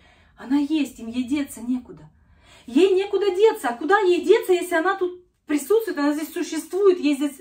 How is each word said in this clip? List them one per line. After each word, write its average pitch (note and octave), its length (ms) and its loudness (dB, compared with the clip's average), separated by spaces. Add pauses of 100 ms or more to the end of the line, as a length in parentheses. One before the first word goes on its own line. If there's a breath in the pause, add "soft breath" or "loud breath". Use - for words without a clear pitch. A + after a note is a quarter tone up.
(360 soft breath)
она A#3+ 200 -4
есть, C#4+ 420 -2
им A3+ 100 -12
ей B3 160 -4
деться C#4 360 -6
некуда. A#3+ 480 -8 (580 soft breath)
Ей F4 280 4
некуда G4+ 360 0
деться. F#4+ 380 2
А A#3 80 -4
куда F#4 240 2
ей F4+ 240 2
деться, F#4+ 280 4
если F4 220 -2
она F4+ 220 0
тут F4+ 260 -6 (240)
присутствует, D#4 520 0
она D4 160 0
здесь D4+ 180 -8
существует, F4+ 680 0
ей D4 180 0
здесь, C#4+ 240 -6